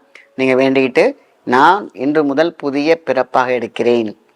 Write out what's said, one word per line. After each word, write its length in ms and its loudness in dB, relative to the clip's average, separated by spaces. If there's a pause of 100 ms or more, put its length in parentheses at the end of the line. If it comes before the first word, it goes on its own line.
(340)
நீங்க 280 0
வேண்டிக்கிட்டு, 540 0 (280)
"நான் 480 2
இன்று 320 -2
முதல் 300 -2
புதிய 520 -2
பிறப்பாக 560 -2
எடுக்கிறேன், 540 -2 (200)